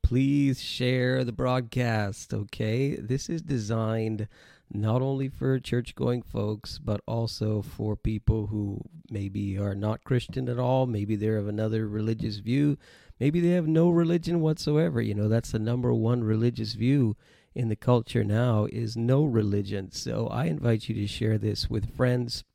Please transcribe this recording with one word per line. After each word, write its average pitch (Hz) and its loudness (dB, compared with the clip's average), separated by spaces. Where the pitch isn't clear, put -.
Please 135 2
share 127 0
the 117 -4
broadcast, 120 -2
okay? 113 -2
This 127 -4
is 165 -4
designed 110 -2
not 110 2
only 135 -2
for 131 0
church-going 123 -2
folks, 104 -6
but 104 -2
also 110 -2
for 107 -4
people 110 0
who 104 -4
maybe 101 -4
are 101 -2
not 107 -2
Christian 127 -2
at 120 -4
all. 127 2
Maybe 107 -2
they're 107 0
of 104 -2
another 107 -2
religious 107 -2
view. 139 0
Maybe 147 2
they 170 4
have 175 2
no 160 6
religion 170 2
whatsoever. 156 2
You 107 0
know, 104 2
that's 113 2
the 110 0
number 120 0
one 117 2
religious 113 0
view 120 2
in 120 -2
the 107 0
culture 117 2
now, 107 2
is 113 -4
no 131 4
religion. 101 0
So 113 -4
I 113 -2
invite 120 0
you 113 -4
to 104 -2
share 110 0
this 104 -2
with 110 -4
friends 123 0